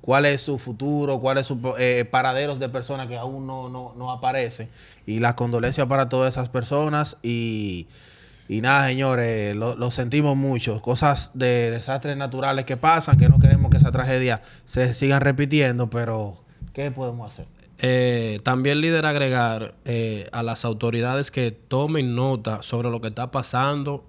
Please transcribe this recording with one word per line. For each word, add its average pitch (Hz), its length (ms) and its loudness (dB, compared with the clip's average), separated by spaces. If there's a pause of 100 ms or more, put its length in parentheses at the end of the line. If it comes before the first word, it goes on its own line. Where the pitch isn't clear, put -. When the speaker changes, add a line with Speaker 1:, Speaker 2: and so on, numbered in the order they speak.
Speaker 1:
cuál 139 240 4
es 143 160 2
su 139 160 -4
futuro, 139 600 -2
cuál 131 200 0
es 127 80 -2
su 131 160 -6
po-, 123 160 -4
eh, 123 260 2
paraderos 131 540 0
de 131 100 -4
personas 131 400 -8
que 123 80 -10
aún 135 300 -10
no, 131 240 -10
no, 127 260 -14
no 127 160 -8
aparecen. 123 560 -4 (380)
Y 110 140 -4
las 120 120 4
condolencias 120 540 -2
para 131 240 0
todas 131 240 0
esas 123 160 -6
personas 147 720 -2
y, 110 640 -4 (640)
y 107 100 -2
nada, 135 260 4
señores, 120 680 0
lo, 113 200 -4
lo 120 140 -2
sentimos 135 460 0
mucho. 127 460 -2
Cosas 135 500 0
de 123 380 0
desastres 135 480 -6
naturales 135 480 -4
que 131 100 -4
pasan, 160 400 4
que 147 140 10
no - 80 10
queremos - 320 8
que 127 80 6
esa 135 120 8
tragedia 127 520 0 (240)
se 123 260 0
sigan 139 300 2
repitiendo, 135 680 2
pero 110 480 -4 (380)
¿qué 139 160 -6
podemos 120 420 -8
hacer? - 140 -18 (320)
Speaker 2:
Eh, 123 640 0
también, 135 400 0
líder, 160 240 2
agregar, 127 680 0 (120)
eh, 113 460 -4
a 120 100 -4
las 117 240 -4
autoridades 120 640 -2
que 123 200 -2
tomen 135 640 -2
nota 113 480 -2
sobre 120 280 -4
lo 117 100 -6
que 113 80 -8
está 120 220 -8
pasando 139 800 -4